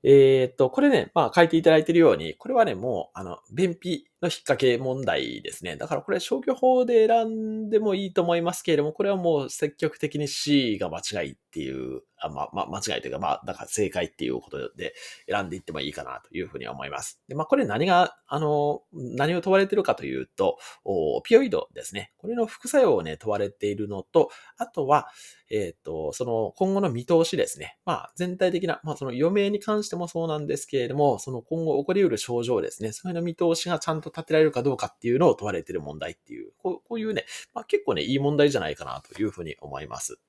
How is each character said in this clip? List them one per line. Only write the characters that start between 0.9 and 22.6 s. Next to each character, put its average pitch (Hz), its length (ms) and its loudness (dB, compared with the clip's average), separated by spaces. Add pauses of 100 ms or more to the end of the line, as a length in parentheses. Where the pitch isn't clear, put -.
ま 156 120 4
あ、 113 100 -2
書 175 80 8
い 165 60 4
て 165 80 2
い 165 40 4
た 160 100 8
だ 160 60 8
い 156 60 4
て 165 80 -2
い 165 40 4
る 170 40 6
よ 147 140 8
う 82 40 2
に、 80 180 -8
こ - 120 -16
れ 262 60 -4
は 233 100 6
ね、 143 120 0
も 101 380 -4
う、 - 60 -14
あ - 40 -10
の、 87 160 -12 (120)
便 175 280 -2
秘 175 280 -8 (140)
の 175 60 -2
引 - 20 0
っ 170 100 -4
掛 135 180 0
け 123 200 4
問 131 240 -4
題 67 400 -2
で - 100 -10
す - 120 -14
ね。 78 140 -8
だ - 100 -8
か 160 80 -4
ら - 60 -4
こ - 100 -6
れ 180 80 0
消 - 220 -4
去 262 120 -2
法 254 320 4
で 226 220 4
選 226 200 4
ん 220 420 -6
で 214 100 4
も 208 160 0
い 196 120 -4
い 175 60 -10
と 185 80 2
思 170 140 2
い 170 60 2
ま 170 120 -2
す - 100 -10
け 175 80 0
れ 156 60 4
ど 147 60 2
も、 151 80 -2
こ 196 120 -4
れ 196 60 2
は 202 60 2
も 165 300 2
う - 40 -10
積 - 260 -4
極 151 220 -4
的 147 220 -4
に 147 80 -2
C 135 500 0
が 95 120 -4
間 82 100 -8 (240)
違 71 60 -6
い - 40 -14
っ - 20 -20 (160)
て 82 80 -10
い 65 120 -6
う、 65 300 -8 (200)
あ、 82 80 -6
ま、 73 220 -6
ま、 95 160 -4
間 101 280 -6
違 - 40 -2
い - 20 -8
と - 60 -10
い - 20 -8
う - 40 -8
か、 135 60 -8
ま - 100 -2
あ、 - 160 -2
だ 90 80 -8
か - 80 -14
ら - 80 -14
正 101 200 -2
解 87 160 -4
っ - 40 -12
て - 160 -8
い 62 40 -4
う 62 120 -6
こ - 80 -20
と 67 260 -10
で - 180 -12 (360)
選 101 160 -2
ん 85 40 -12
で 87 60 -8
い 92 40 -12
っ - 40 -20
て - 80 -14
も 76 80 -8
い 69 80 -6
い 73 60 -8
か 73 100 -12
な 64 260 -12
と - 60 -16
い 87 80 -6
う - 40 -8
ふ - 80 -18
う 65 40 -10
に 60 60 -12
は 58 80 -10
思 65 120 -12
い 69 40 -10
ま 67 120 -8
す。 - 280 -14
で、 135 60 -10
ま 156 80 -4
あ、 - 20 -4
こ 269 100 2
れ 277 100 2
何 113 200 -2
が、 175 320 4 (100)
あ 147 120 -4
の、 147 520 0
何 139 440 -4
を 175 60 -2
問 185 120 2
わ 190 40 6
れ 196 100 4
て 196 80 -2
る 202 80 2
か - 120 2
と - 100 -12
い 65 160 -6
う 65 60 -10
と、 - 300 0 (260)
お、 80 340 0
オ - 40 -4
ピ 233 160 4
オ 269 60 8
イ 247 60 -4
ド - 240 -4
で - 120 -14
す - 100 -14
ね。 101 220 -10
こ - 100 -14
れ 233 80 -4
の 233 100 0
副 - 220 -14